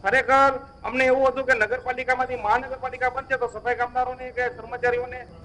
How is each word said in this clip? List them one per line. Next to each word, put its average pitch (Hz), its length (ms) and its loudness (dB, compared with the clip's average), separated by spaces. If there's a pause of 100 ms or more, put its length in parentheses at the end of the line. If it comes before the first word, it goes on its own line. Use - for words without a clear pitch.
ખરેખર 262 560 4 (240)
અમને 254 220 0
એવું 262 220 4
હતું 262 180 0
કે 254 80 4
નગરપાલિકામાંથી 247 800 -2
મહાનગરપાલિકા 254 760 -2
બનશે 262 280 -4
તો 240 100 -2
સફાઈ 233 280 -4
કામદારોને 254 560 -4
કે 247 180 -2
કર્મચારીઓને 247 760 -4 (200)